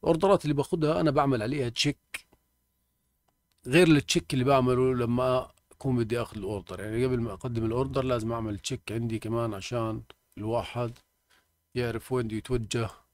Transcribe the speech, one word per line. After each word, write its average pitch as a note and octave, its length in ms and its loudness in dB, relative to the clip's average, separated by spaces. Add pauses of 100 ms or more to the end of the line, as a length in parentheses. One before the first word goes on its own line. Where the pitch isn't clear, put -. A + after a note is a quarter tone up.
الأوردرات E3 420 4
اللي D3 100 2
باخدها D#3 460 0
أنا D#3+ 100 4
بعمل C3+ 320 2
عليها B2+ 260 -2
تشيك، - 580 -4 (1400)
غير E3 220 6
التشيك D3+ 460 4
اللي B2+ 100 2
بعمله B2+ 500 4
لما B2 560 0 (220)
أكون B2+ 240 -2
بدي A#2+ 260 0
آخذ A2 140 -10
الأوردر. F#2+ 440 -8
يعني A2 240 -2
قبل B2+ 160 0
ما A2+ 120 -4
أقدم A2+ 320 -4
الأوردر C3 400 -2
لازم A#2 280 -2
أعمل A2 260 -4
تشيك - 340 -8
عندي A2+ 260 -2
كمان A2+ 360 -4
عشان A2+ 480 -4 (360)
الواحد A#2 600 -4 (760)
يعرف A#2 380 -4
وين B2 140 0
بده A2 100 -6
يتوجه A2+ 540 -4 (240)